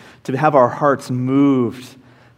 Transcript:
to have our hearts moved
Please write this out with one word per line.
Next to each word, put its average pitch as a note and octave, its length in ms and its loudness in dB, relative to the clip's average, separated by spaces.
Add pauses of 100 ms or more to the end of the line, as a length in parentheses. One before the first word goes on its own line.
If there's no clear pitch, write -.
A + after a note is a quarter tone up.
(240)
to C3 140 -6
have D3 180 0
our B2 140 4
hearts C3+ 420 -2
moved C3 840 -2 (420)